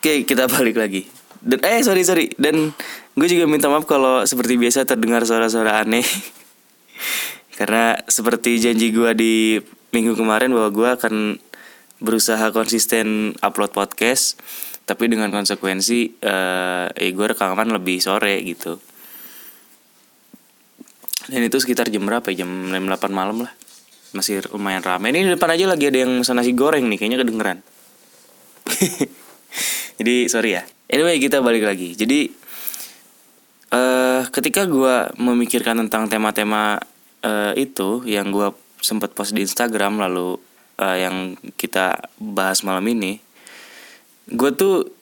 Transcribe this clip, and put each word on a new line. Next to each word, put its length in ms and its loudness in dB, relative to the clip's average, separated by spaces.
Oke, 280 2
kita 220 4
balik 260 2
lagi. 320 -2
Dan, 240 0
eh, 160 4
sorry, 240 4
sorry. 320 2
Dan 400 0
gua 120 4
juga 200 4
minta 240 2
maaf 160 0
kalau 400 4
seperti 320 0
biasa 240 2
terdengar 400 2
suara-suara 560 2
aneh. 240 2
<laughs> 360 -6
Karena 360 2
seperti 520 2
janji 360 2
gua 160 4
di 480 4
minggu 240 2
kemarin 360 2
bahwa 200 2
gua 240 2
akan 400 -2
berusaha 520 0
konsisten 920 0
upload 320 0
podcast, 640 0
tapi 240 0
dengan 160 -2
konsekuensi, 960 -2
eh, 640 -2
eh, 160 -2
gua 240 -2
rekaman 320 0
lebih 320 -2
sore 400 0
gitu. 400 -8
Dan 160 0
itu 160 2
sekitar 320 0
jam 160 -2
berapa 240 -2
ya? 160 -6
Jam 240 -6
delapan 400 -4
malam 320 -2
lah. 80 -16
Masih 240 -4
lumayan 300 -4
rame. 320 -2
Ini 160 2
di 80 2
depan 160 2
aja 160 2
lagi 240 2
ada 100 4
yang 220 0
pesan 160 0
nasi 160 2
goreng 320 2
nih, 80 0
kayaknya 240 -2
kedengeran. 380 -2
<laughs> 1300 -6
Jadi, 160 2
sorry 240 0
ya. 80 -6
Anyway, 320 4
kita 240 2
balik 240 4
lagi. 240 -4
Jadi, 400 0
eh, 500 2
ketika 320 0
gua 560 2
memikirkan 560 0
tentang 220 0
tema-tema, 720 0
eh, 400 -2
itu 480 -2
yang 240 -2
gua 240 0
sempet 320 -2
post 240 -6
di 80 0
Instagram, 560 -2
lalu, 400 -2
eh, 260 0
yang 100 -4
kita 400 -2
bahas 480 -2
malam 240 -2
ini, 320 -4
gua 220 0
tuh 340 0